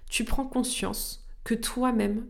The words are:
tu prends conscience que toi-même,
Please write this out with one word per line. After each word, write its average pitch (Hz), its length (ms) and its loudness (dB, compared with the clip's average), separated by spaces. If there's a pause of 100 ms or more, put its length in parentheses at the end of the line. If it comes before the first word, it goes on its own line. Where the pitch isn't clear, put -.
(100)
tu - 140 0
prends 269 200 2
conscience - 840 -2 (160)
que - 120 2
toi-même, 226 760 2